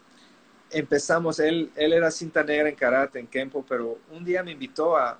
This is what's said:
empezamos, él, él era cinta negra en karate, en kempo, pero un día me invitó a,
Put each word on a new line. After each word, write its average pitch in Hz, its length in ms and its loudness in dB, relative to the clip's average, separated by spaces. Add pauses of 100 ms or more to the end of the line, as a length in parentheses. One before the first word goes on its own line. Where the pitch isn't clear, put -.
(680)
empezamos, 160 720 0
él, 160 360 2
él 151 160 2
era 165 200 4
cinta 156 320 -2
negra 151 260 0
en 147 60 -6
karate, 131 420 2
en 120 80 -12
kempo, 135 420 -6
pero 117 300 -4 (140)
un 165 120 -14
día 180 200 -2
me 170 80 -12
invitó 156 440 -2
a, 123 240 2